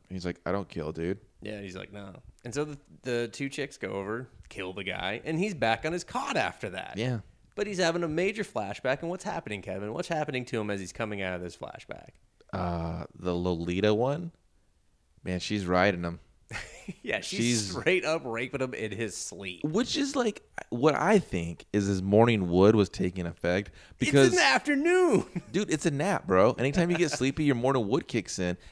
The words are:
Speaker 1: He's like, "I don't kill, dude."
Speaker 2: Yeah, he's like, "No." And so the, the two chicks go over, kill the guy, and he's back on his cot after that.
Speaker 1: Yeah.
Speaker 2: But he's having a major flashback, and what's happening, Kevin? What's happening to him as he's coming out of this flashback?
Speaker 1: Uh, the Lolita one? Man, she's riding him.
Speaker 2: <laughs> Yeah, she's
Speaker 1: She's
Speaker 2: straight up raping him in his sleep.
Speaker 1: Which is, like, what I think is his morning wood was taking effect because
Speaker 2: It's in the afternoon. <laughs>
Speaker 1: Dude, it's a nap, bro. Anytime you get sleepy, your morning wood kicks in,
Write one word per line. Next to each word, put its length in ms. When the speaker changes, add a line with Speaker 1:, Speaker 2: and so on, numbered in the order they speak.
Speaker 1:
He's 160
like, 220
"I 60
don't 160
kill, 240
dude." 260
Speaker 2:
Yeah, 200
he's 160
like, 160
"No." 220
And 100
so 100
the, 140
the 260
two 200
chicks 280
go 140
over, 380
kill 240
the 120
guy, 400
and 140
he's 160
back 300
on 80
his 120
cot 320
after 340
that. 260
Speaker 1:
Yeah. 240
Speaker 2:
But 120
he's 120
having 240
a 60
major 360
flashback, 580
and 80
what's 140
happening, 360
Kevin? 320
What's 160
happening 380
to 120
him 120
as 100
he's 120
coming 280
out 140
of 80
this 120
flashback? 540
Speaker 1:
Uh, 540
the 200
Lolita 600
one? 380
Man, 140
she's 280
riding 360
him. 160
Speaker 2:
<laughs> 80
Yeah, 200
she's 180
Speaker 1:
She's 320
Speaker 2:
straight 340
up 200
raping 360
him 140
in 160
his 260
sleep. 460
Speaker 1:
Which 340
is, 200
like, 260
what 260
I 240
think 520
is 140
his 160
morning 480
wood 240
was 140
taking 360
effect 460
because 300
Speaker 2:
It's 80
in 60
the 60
afternoon. 760
<laughs> 60
Speaker 1:
Dude, 180
it's 160
a 60
nap, 340
bro. 280
Anytime 360
you 60
get 160
sleepy, 320
your 100
morning 320
wood 220
kicks 320
in, 160